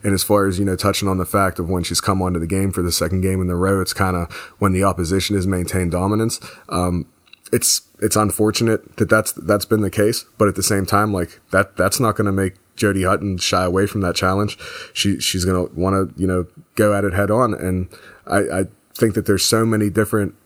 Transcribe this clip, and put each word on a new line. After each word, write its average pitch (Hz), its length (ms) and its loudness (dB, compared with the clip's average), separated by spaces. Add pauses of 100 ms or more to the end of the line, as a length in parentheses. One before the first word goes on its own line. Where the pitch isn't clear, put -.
And 101 100 2
as 95 80 0
far 101 260 2
as, 92 120 -2
you 101 60 0
know, 95 100 0
touching 98 320 -2
on 95 100 0
the 92 80 -2
fact 95 340 0
of 85 100 -4
when 90 140 0
she's - 180 -4
come 95 200 0
onto 90 200 0
the 85 40 -2
game 95 280 -2
for 92 80 -2
the 87 100 0
second 85 300 0
game 95 180 0
in 92 80 0
the 90 80 0
row, 95 240 2
it's 90 140 -4
kinda 90 340 0 (320)
when 101 140 2
the 92 100 2
opposition 95 540 0
has 92 100 0
maintained 90 460 -2
dominance. 107 480 0 (260)
Um, 90 400 -2 (460)
it's, - 300 0 (180)
it's 104 160 0
unfortunate 107 800 0
that 104 100 0
that's, 110 240 2
that's 101 320 -2
been 110 160 0
the 101 100 0
case, 107 360 0 (120)
but 104 120 4
at 92 60 -2
the - 80 -4
same 98 220 0
time, 104 280 0
like, 87 260 -4 (120)
that, 95 260 0
that's 95 240 0
not 110 160 2
gonna 101 160 0
make 95 220 0 (200)
Jodie 95 320 0
Hutton 95 300 0
shy 92 260 0
away 92 240 2
from 104 140 -4
that 87 160 0
challenge. 98 400 0 (340)
She, 101 300 0
she's 90 240 -2
gonna 90 280 0
wanna, 95 340 0 (100)
you 90 100 0
know, 90 200 0 (280)
go 104 180 4
at 101 120 0
it 95 80 0
head 101 180 0
on. 113 220 2
And 92 340 -4 (400)
I, 98 120 0
I 92 240 0 (300)
think 110 220 0
that 104 100 0
there's 98 200 2
so 113 200 2
many 107 240 2
different 104 460 0 (100)